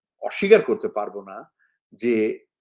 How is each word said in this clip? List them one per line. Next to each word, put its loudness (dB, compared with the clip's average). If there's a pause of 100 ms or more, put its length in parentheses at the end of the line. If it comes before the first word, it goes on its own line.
(220)
অস্বীকার 4
করতে -4
পারবো -8
না -20 (400)
যে 0 (220)